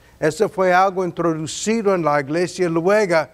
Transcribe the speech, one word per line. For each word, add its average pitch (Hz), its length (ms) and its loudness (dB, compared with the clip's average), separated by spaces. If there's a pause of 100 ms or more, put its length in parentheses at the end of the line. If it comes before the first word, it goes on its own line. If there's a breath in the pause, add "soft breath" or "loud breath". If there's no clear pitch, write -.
(200 soft breath)
Eso 160 300 0
fue 185 240 0
algo 185 320 2
introducido 175 880 -2
en 175 80 0
la 147 160 2
iglesia 170 480 -2
luego, 170 680 2